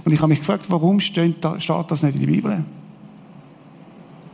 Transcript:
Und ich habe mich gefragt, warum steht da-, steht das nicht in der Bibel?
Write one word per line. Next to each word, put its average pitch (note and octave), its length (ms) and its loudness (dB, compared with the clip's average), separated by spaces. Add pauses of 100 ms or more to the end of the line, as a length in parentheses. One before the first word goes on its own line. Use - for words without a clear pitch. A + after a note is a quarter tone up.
Und D#3 80 2
ich D3+ 80 4
habe D#3 80 2
mich D3 100 4
gefragt, G3+ 300 -4
warum F#3 320 2
steht E3+ 440 0
da-, D#3+ 140 -4
steht E3 300 -2
das D3+ 160 -2
nicht C#3 100 2
in C#3 60 -4
der C#3 80 0
Bibel? G3 360 0 (1700)